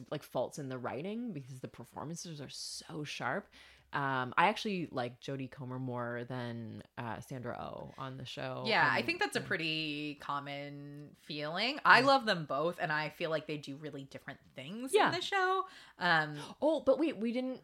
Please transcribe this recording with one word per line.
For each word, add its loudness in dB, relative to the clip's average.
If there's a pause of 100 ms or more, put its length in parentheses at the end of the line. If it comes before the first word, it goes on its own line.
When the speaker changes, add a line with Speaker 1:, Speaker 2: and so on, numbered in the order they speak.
(120)
Speaker 1:
like, -4
faults -4
in -6
the -6
writing -6
because -10
the -12
performances -10
are -10
so -10
sharp. -2 (460)
Um, 0
I 8
actually -2
like -4
Jodie -6
Comer -8
more -4
than, -6 (140)
uh, -6
Sandra -8
Oh -10
on -8
the -10
show. -6
Speaker 2:
Yeah, 4
I 4
Speaker 1:
And, 0
Speaker 2:
think -2
that's 0
a 2
Speaker 1:
yeah. -8
Speaker 2:
pretty -2
common -8 (100)
feeling. -4
I 12
Speaker 1:
Yeah. 6
Speaker 2:
love 8
them 2
both, 0
and 0
I 0
feel -2
like 0
they -2
do -10
really -10
different -12 (140)
things -10
Speaker 1:
Yeah. 8
Speaker 2:
in 0
the -2
show. 2 (340)
Um, 6 (260)
Speaker 1:
Oh, 4
but 6
wait, 2
we -2
didn't -2